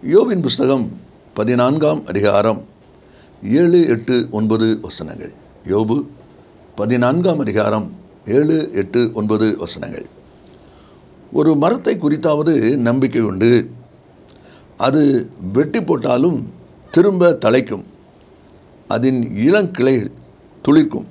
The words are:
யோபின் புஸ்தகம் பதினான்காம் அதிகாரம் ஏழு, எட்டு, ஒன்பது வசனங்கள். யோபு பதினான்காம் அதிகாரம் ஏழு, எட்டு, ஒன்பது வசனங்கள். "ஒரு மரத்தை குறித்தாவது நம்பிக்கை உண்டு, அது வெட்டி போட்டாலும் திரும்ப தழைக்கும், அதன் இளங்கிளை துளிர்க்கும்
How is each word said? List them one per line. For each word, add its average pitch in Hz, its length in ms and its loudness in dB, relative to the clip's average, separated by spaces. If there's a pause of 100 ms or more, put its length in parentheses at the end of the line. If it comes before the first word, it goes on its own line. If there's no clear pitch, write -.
யோபின் 196 380 2
புஸ்தகம் 127 500 0 (420)
பதினான்காம் 127 720 0
அதிகாரம் 101 600 0 (800)
ஏழு, 170 440 4
எட்டு, 117 440 0
ஒன்பது 110 500 0
வசனங்கள். - 520 -14 (340)
யோபு 110 380 0 (720)
பதினான்காம் 127 640 0
அதிகாரம் 107 520 -2 (360)
ஏழு, 151 460 0
எட்டு, 113 400 -2
ஒன்பது 107 440 0
வசனங்கள். - 480 -12 (1300)
"ஒரு 151 240 2
மரத்தை 180 420 0
குறித்தாவது 147 800 0
நம்பிக்கை 120 440 0
உண்டு, 107 480 2 (1080)
அது 139 520 2 (240)
வெட்டி 151 280 0
போட்டாலும் 131 720 -2 (380)
திரும்ப 175 400 4
தழைக்கும், 113 520 0 (1040)
அதன் 120 480 -2
இளங்கிளை 135 760 0 (560)
துளிர்க்கும் 147 440 2